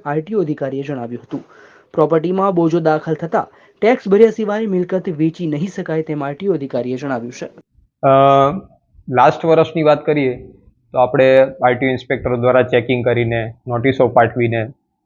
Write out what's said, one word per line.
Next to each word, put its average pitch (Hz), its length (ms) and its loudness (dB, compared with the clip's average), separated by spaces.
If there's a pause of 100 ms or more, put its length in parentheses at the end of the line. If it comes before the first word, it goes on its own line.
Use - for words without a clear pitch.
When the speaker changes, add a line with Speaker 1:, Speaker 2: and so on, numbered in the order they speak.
Speaker 1:
આરટીઓ 156 360 -4
અધિકારીએ 143 420 -6
જણાવ્યું 120 400 -10
હતું. - 220 -12 (480)
પ્રોપર્ટીમાં 170 640 0
બોજો 170 260 0
દાખલ 156 340 -2
થતા 165 320 -4 (340)
ટેક્સ 240 280 0
ભર્યા 214 220 6
સિવાય 214 360 -4
મિલકત 185 420 -2
વેચી 160 380 -2
નહીં 151 220 -4
શકાય, 165 340 -6
તેમ 151 220 -6
આરટીઓ 165 300 -4
અધિકારીએ 127 420 -6
જણાવ્યું 123 360 -8
છે. - 140 -14 (560)
Speaker 2:
અ, 139 80 2 (1000)
લાસ્ટ 135 360 2
વર્ષની 160 380 2
વાત 151 240 2
કરીએ 139 400 -2 (460)
તો 131 60 -2
આપણે 131 400 4 (240)
આરટીઓ 123 280 2
ઇન્સ્પેક્ટર 123 460 -4
દ્વારા 127 260 2
ચેકિંગ 120 420 0
કરીને, 117 500 -2 (120)
નોટિસો 127 420 0
પાઠવીને 117 600 0 (380)